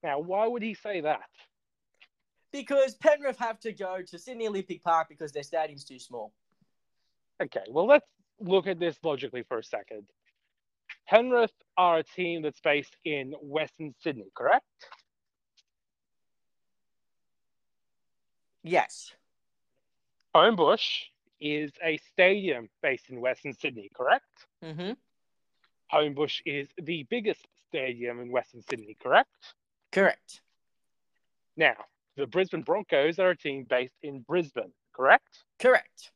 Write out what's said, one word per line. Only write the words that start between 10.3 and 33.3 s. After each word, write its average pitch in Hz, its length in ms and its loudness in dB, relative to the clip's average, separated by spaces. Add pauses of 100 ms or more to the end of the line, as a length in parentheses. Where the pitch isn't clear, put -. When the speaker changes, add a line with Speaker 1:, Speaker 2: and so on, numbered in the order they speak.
Speaker 1:
Penrith 240 460 4 (240)
are 175 200 4
a 160 60 0
team 170 380 -4
that's 151 180 -6
based 147 360 0 (100)
in 143 360 -6
Western 151 600 -6
Sydney, 117 340 -6
correct? 170 300 2 (4000)
Speaker 2:
Yes. - 480 -2 (1200)
Speaker 1:
Homebush 180 680 4 (360)
is 147 320 -4 (120)
a 156 140 -2 (140)
stadium 180 580 2 (140)
based 135 260 -4
in 127 100 -12
Western 127 340 -4
Sydney, 113 420 -10
correct? 165 300 0 (380)
Speaker 2:
Mm-hmm. 165 280 -8 (1000)
Speaker 1:
Homebush 151 540 -2
is 143 220 -6 (140)
the 156 280 -6
biggest 214 380 -4 (200)
stadium 120 520 -6
in 123 120 -10
Western 120 300 -4
Sydney, 110 400 -10
correct? - 540 2 (360)
Speaker 2:
Correct. - 500 0 (1160)
Speaker 1:
Now, 147 180 4 (400)
the 139 120 -6
Brisbane 180 340 -2
Broncos 160 560 0
are 185 140 2